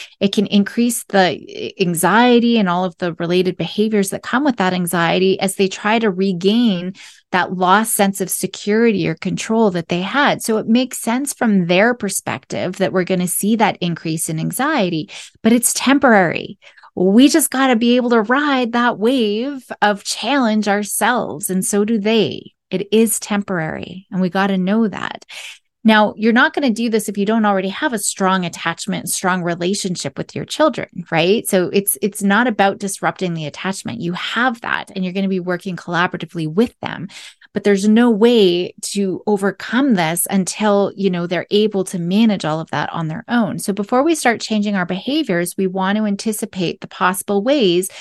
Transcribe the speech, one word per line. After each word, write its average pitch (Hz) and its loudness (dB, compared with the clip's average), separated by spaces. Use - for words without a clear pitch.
It 196 0
can 196 0
increase 233 0
the - -2
anxiety 226 4
and 196 2
all 180 0
of 175 -6
the 175 -4
related 180 0
behaviors 208 0
that - -8
come 269 -2
with 277 2
that 185 0
anxiety 180 0
as 190 -2
they 190 2
try 214 0
to 226 2
regain 190 0
that 180 0
lost 185 4
sense 196 2
of 180 -2
security 208 0
or 160 0
control 202 0
that 175 -4
they 175 -2
had. 254 0
So 220 0
it 208 -4
makes 254 0
sense 262 -4
from 196 2
their 202 4
perspective 160 -6
that 190 0
we're 185 0
gonna 180 0
see 202 -2
that 208 0
increase 165 -4
in 160 -4
anxiety, 175 -2
but 220 2
it's 240 2
temporary. 226 2
We 202 6
just 311 2
gotta 262 2
be 240 4
able 247 2
to 233 4
ride 254 0
that 240 0
wave 240 0
of 208 2
challenge 214 0
ourselves, 202 -2
and 185 0
so 208 0
do 226 0
they. 208 0
It - -4
is 220 2
temporary, 185 -6
and 185 -4
we 185 2
gotta 196 -2
know 208 2
that. - -10
Now, 214 4
you're 220 2
not 285 4
gonna 285 0
do 226 -2
this 214 0
if 196 -8
you 202 0
don't 214 2
already 196 0
have 247 -4
a 208 -4
strong 190 0
attachment, 170 -6
strong 180 -2
relationship 175 -4
with - -10
your - -6
children, - -2
right? 175 2
So 180 2
it's, 196 -2
it's 196 -4
not 202 2
about 208 2
disrupting 185 -4
the 160 -6
attachment. - -8
You 170 -4
have 233 -4
that, - -6
and 190 -6
you're 180 -4
gonna 196 -2
be 190 0
working 180 -4
collaboratively 170 -4
with 220 0
them. - -8
But 202 -6
there's 202 2
no 233 6
way 202 4
to 190 -4
overcome 208 0
this 170 0
until, 202 0
you 196 0
know, 175 -2
they're 170 -4
able 208 2
to 190 -6
manage 190 0
all 156 -2
of 160 -12
that - -4
on 165 -6
their - -8
own. 214 -2
So 196 -6
before 214 0
we 339 2
start 240 0
changing 208 -2
our 180 -2
behaviors, 185 -2
we 190 0
want 190 -2
to 220 0
anticipate 202 -4
the - -12
possible 196 -2
ways 196 2